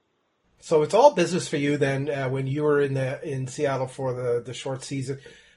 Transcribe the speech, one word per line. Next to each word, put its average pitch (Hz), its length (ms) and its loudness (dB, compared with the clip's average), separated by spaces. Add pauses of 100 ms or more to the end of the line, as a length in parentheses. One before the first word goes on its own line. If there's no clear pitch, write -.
(600)
So 156 220 2
it's 151 120 0
all 269 200 8
business 170 340 0
for 151 100 -4
you 143 200 0
then, 139 320 0
uh, 139 200 -2
when 135 180 -4
you 147 160 -2
were 147 160 4
in 139 140 2
the, 131 340 -2
in 131 200 -6
Seattle 135 400 -2
for 131 260 -6
the, 120 320 0
the 127 80 -10
short 131 300 -8
season. 135 360 -6 (380)